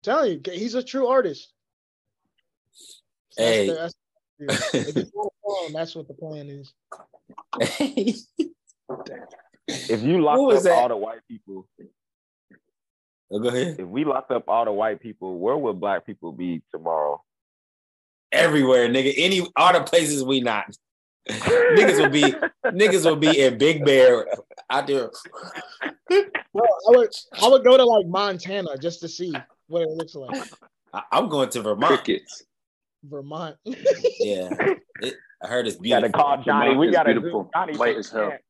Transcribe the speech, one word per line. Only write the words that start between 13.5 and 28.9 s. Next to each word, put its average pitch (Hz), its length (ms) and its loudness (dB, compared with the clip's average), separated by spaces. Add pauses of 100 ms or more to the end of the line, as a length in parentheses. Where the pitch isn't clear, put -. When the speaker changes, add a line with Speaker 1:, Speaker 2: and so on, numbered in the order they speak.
Speaker 3:
if 92 80 -12
we 123 160 -4
locked 135 260 -4
up 120 180 -4
all 113 180 0
the 107 60 -2
white 104 280 -4
people, 95 380 -12
where 110 180 -2
would 113 240 -4
black 98 240 -4
people 90 280 -14
be 87 380 -8
tomorrow? 78 520 -4 (1080)
Speaker 2:
Everywhere, 135 580 4
nigga. 131 280 0
Any, 180 240 0 (160)
all 175 160 6
the 175 100 4
places 147 400 0
we 131 180 -2
not. 110 260 -4 (640)
Niggas 466 680 4
will - 120 4
be, 143 240 2 (180)
Speaker 3:
<laughs> - 140 -10
Speaker 2:
niggas 185 400 2
will 156 100 4
be 151 240 2
in 127 160 4
Big 147 300 2
Bear 127 400 6 (420)
out 139 180 -2
there. 135 240 -4 (1000)
Speaker 1:
Bro, 381 520 0
I 226 280 2
would, 240 180 8 (340)
I 220 60 6
would 262 160 6
go 254 140 10
to, 254 60 8
like, 220 220 4
Montana 185 720 -4
just 165 220 -8